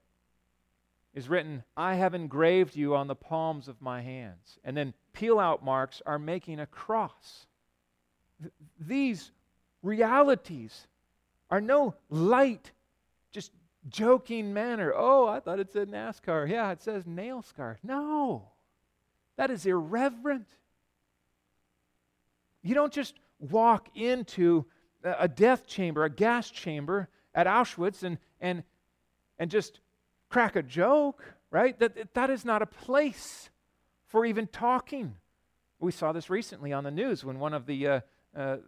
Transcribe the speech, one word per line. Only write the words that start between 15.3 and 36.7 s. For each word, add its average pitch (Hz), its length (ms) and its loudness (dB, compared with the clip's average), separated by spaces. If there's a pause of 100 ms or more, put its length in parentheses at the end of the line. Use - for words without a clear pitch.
thought 185 200 -4
it 190 120 -6
said 202 180 -2
nascar. 196 580 -4
Yeah, 214 220 -2
it 170 120 -8
says 202 240 -6
nail 208 360 -10
scar." 117 400 -12
No, 269 680 -4 (840)
that 262 140 0
is 185 160 -6
irreverent. 233 840 -2 (2250)
You 196 120 -2
don't 294 180 2
just - 220 -6 (240)
walk 214 560 2
into 196 720 2 (400)
a, 180 160 0
a 175 80 4
death 220 380 4
chamber, 160 380 -2
a 156 60 0
gas 226 400 0
chamber 165 580 -4 (260)
at 175 120 4
Auschwitz 196 580 0
and, 175 120 -6 (240)
and, 180 220 -4 (760)
and 165 120 -4
just 196 300 -2 (500)
crack 233 260 2
a 170 60 0
joke, 226 600 2 (280)
right? 233 280 2
That, 226 360 -2
that 262 160 0
is 254 140 -4
not 220 180 2
a 208 40 -2
place - 840 -2 (560)
for 226 180 2
even 214 220 -2
talking. 240 680 -4 (640)
We 170 140 -2
saw 160 200 -2
this 165 180 -8
recently 180 420 -6